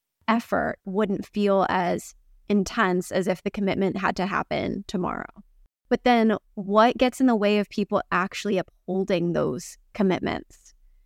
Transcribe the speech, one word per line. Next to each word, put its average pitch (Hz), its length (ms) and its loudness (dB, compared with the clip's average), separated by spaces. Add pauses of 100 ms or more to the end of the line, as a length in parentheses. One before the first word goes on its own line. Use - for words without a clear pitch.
(280)
effort 220 560 0
wouldn't 202 420 -2
feel 196 440 2
as 185 460 -2 (340)
intense 185 640 0
as 185 160 0
if 180 160 -4
the 202 80 -6
commitment 196 460 -2
had - 200 -2
to 180 80 -2
happen - 600 -4
tomorrow. - 560 -6 (440)
But 247 160 0
then 226 320 4 (200)
what 214 420 4
gets 254 240 0
in 262 60 6
the 233 80 4
way 208 240 2
of 202 100 -2
people 208 320 -2 (100)
actually 190 460 -2
upholding 180 720 -2
those 156 460 -2 (160)
commitments? - 800 -2 (320)